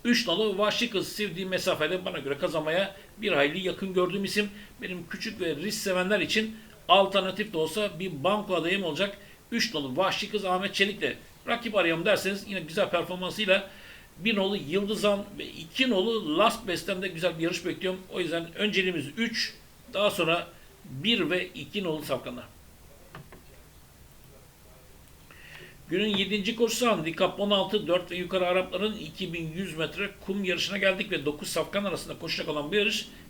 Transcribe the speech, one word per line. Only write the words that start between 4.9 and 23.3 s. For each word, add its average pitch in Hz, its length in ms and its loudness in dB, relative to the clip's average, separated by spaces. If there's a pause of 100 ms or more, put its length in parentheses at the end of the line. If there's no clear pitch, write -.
küçük 208 320 -8
ve 160 160 0
risk 190 220 -4
sevenler 185 420 2
için 220 360 0 (320)
alternatif 190 640 4
de 165 60 -2
olsa 160 400 -2
bir 165 260 -4
banko 196 300 2
adayım 185 280 2
olacak. 175 360 -2 (340)
Üç 233 220 0
nolu 135 220 -4
Vahşi 196 340 2
Kız 196 140 -2
Ahmet 185 300 0
Çelik'le 196 420 2 (320)
rakip 233 280 -2
arayalım 170 280 4
derseniz 196 440 2
yine 190 120 -6
güzel 165 300 0
performansıyla 185 800 0 (480)
bir 202 180 2
nolu 196 200 2
Yıldızan 196 680 0 (140)
ve - 80 -8
iki 254 440 0
nolu 190 480 2
Last 220 300 4
Best'ten 185 340 -2
de 190 60 -2
güzel 165 300 -2
bir 160 40 -4
yarış 175 220 0
bekliyorum. 185 360 -2 (120)
O 180 80 -2
yüzden 165 340 -2
önceliğimiz 185 520 0 (100)
üç, - 380 -2 (380)
daha 202 180 4
sonra 170 380 2 (360)
bir 160 460 2
ve 180 240 0
iki 185 300 -6
nolu 156 180 -2
safkanlar. 123 420 -4 (3500)